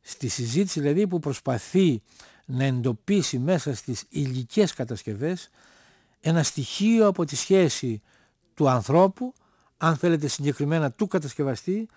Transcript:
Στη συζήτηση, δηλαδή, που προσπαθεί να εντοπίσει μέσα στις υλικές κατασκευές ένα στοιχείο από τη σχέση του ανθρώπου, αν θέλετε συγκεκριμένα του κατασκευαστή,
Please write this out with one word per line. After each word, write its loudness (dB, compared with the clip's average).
Στη -8
συζήτηση, -2
δηλαδή, 2
που -2
προσπαθεί 0
να -2
εντοπίσει 0
μέσα -2
στις -8
υλικές -2
κατασκευές -6
ένα 2
στοιχείο 2
από 2
τη -6
σχέση 2
του 2
ανθρώπου, 2
αν 2
θέλετε 0
συγκεκριμένα -2
του -4
κατασκευαστή, -4